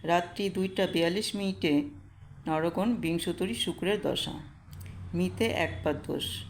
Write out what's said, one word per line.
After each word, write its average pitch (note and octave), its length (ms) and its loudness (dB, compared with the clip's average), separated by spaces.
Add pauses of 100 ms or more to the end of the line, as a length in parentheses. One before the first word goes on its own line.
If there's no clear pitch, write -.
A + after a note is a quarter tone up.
রাত্রি F3 460 2
দুইটা F#3+ 380 2
বিয়াল্লিশ F3 480 2
মিনিটে F#3+ 380 2 (720)
নরগণ, E3+ 500 2
বিংশতরী E3+ 600 0
শুক্রের F#3 460 0
দশা। - 340 -2 (800)
মিতে F3+ 320 2 (180)
একপাদ D3+ 400 0
দোষ - 220 -4 (240)